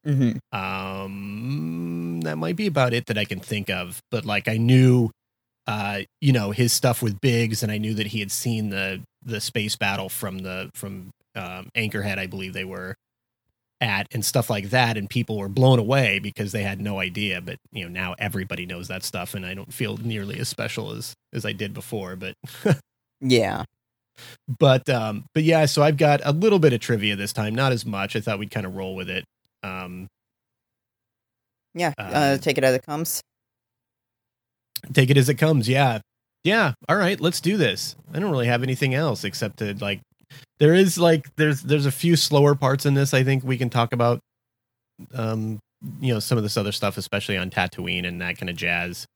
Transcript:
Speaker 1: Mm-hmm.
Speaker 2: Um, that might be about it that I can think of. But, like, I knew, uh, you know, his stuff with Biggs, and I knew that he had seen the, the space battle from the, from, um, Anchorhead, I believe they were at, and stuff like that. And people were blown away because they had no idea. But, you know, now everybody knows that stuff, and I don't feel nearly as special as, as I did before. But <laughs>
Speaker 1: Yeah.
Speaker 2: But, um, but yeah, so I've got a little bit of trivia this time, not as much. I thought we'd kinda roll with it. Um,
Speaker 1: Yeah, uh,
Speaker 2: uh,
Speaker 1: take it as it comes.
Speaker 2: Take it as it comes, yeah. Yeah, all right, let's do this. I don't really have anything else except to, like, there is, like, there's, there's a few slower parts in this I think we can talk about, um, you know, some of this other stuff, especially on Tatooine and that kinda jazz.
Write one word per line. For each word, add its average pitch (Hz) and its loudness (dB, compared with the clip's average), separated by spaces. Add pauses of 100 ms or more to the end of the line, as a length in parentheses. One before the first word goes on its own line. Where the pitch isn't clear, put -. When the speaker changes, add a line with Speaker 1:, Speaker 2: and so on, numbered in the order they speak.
Speaker 1:
Mm-hmm. 131 0
Speaker 2:
Um, 98 -6
that 78 -4
might 165 -2
be 208 -2
about 135 2
it 117 -2
that 107 -2
I 104 0
can 98 -8
think 104 -6
of. 90 -6 (100)
But, 113 -4
like, 104 -2
I 113 0
knew, 123 6 (540)
uh, 101 -4 (200)
you 139 6
know, 104 2
his 120 2
stuff - 2
with 104 -2
Biggs, 117 0
and 107 -2
I 107 -2
knew 110 -2
that 104 -2
he 107 -4
had 101 -6
seen 110 -2
the, 95 -4 (220)
the 113 -6
space 107 -2
battle 98 -2
from 95 -8
the, 92 -8
from, 95 -12 (260)
um, 92 -12
Anchorhead, 104 -4
I 95 -8
believe 92 -12
they 95 -8
were 92 -12 (880)
at, 104 -2
and 110 -4
stuff - 0
like 101 -2
that. 117 2
And 101 -6
people 113 -2
were 98 -6
blown 127 6
away 113 2
because 101 -6
they 107 -2
had 98 -4
no 101 -4
idea. 92 -4
But, 90 -12 (140)
you 95 -10
know, 85 -12
now 90 -6
everybody 95 -6
knows 90 -12
that 92 -8
stuff, 90 -8
and 95 -8
I 92 -10
don't 95 -14
feel 107 -6
nearly 107 -6
as - -4
special 110 -6
as, 110 -12 (200)
as 113 -6
I 107 -4
did 101 -8
before. 98 -10
But 95 -12 (280)
<laughs> 185 4 (420)
Speaker 1:
Yeah. 117 2 (840)
Speaker 2:
But, 131 4
um, 110 -2 (100)
but 156 4
yeah, 160 6
so 147 4
I've 151 6
got 147 6
a 143 0
little 196 4
bit 151 8
of 113 -2
trivia 104 0
this 101 -6
time, 107 -2
not 131 2
as 117 -2
much. 101 -4
I 110 0
thought 104 -4
we'd 104 -8
kinda 98 -4
roll 95 -8
with 92 -8
it. 92 -6 (380)
Um, 92 -10 (1700)
Speaker 1:
Yeah, 170 -2
uh, - -10
Speaker 2:
uh, 139 2
Speaker 1:
take 135 0
it 143 2
as 131 6
it 127 0
comes. 156 -6 (1700)
Speaker 2:
Take 131 6
it 139 8
as 131 6
it 143 2
comes, 147 4
yeah. 127 2 (440)
Yeah, 190 4 (140)
all 156 4
right, 196 0
let's 165 0
do 196 2
this. 117 0 (180)
I 151 -4
don't 196 -2
really 123 0
have 120 2
anything 131 0
else 139 0
except 101 -6
to, 104 -4
like, 101 -6 (580)
there 151 8
is, 185 6
like, 170 4
there's, 151 2
there's 143 2
a 139 4
few 170 4
slower 143 6
parts 139 0
in 143 4
this 139 2
I 131 4
think 131 2
we 131 -2
can 123 -2
talk 117 0
about, 120 2 (960)
um, 110 -6 (400)
you 127 0
know, 110 0
some 120 0
of 110 0
this 104 -2
other 104 -2
stuff, 101 -2
especially 101 -4
on 92 -4
Tatooine 90 -2
and 87 -6
that 87 -4
kinda 90 -8
jazz. 87 -4 (100)